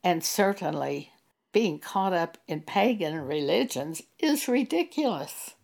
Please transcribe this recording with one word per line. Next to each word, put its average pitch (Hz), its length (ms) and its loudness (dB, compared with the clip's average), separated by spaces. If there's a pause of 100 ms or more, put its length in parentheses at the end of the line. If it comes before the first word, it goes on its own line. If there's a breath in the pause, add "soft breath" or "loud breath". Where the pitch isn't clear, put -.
And 170 220 2
certainly, 156 880 0 (400)
being 190 260 4
caught 190 360 0
up 165 320 0
in 156 160 -4
pagan 202 580 2
religions 151 800 -2 (160)
is 302 300 2
ridiculous 254 1160 -2